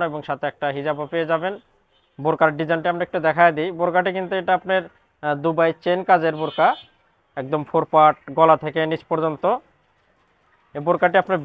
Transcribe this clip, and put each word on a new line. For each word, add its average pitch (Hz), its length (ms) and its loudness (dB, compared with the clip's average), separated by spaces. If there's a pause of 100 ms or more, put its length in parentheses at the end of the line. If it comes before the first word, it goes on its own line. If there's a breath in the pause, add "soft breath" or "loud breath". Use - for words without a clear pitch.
এবং 151 160 -6
সাথে 143 260 -6
একটা 143 240 -6
হিজাবও 143 360 -4
পেয়ে 165 240 -4
যাবেন। 170 220 -2 (680)
বোরকার 156 380 2
ডিজাইনটা 165 320 -2
আমরা 175 140 -2
একটু 180 160 -4
দেখায় 160 380 4
দিই। 160 140 -2
বোরকাটি 175 400 0
কিন্তু 185 240 -4
এটা 190 180 -2
আপনার, 185 300 0
আহ, - 520 -6
দুবাই 165 360 0 (100)
চেন 180 220 0
কাজের 165 320 2
বোরকা, 156 340 0 (680)
একদম 143 260 -4
ফোর 160 220 -2
পার্ট 151 320 4 (140)
গলা 160 260 4
থেকে 156 280 -6
নিচ 156 240 -4
পর্যন্ত। 160 340 -4 (1300)
এই 147 60 -8
বোরকাটি 170 360 2
আপনার 185 280 0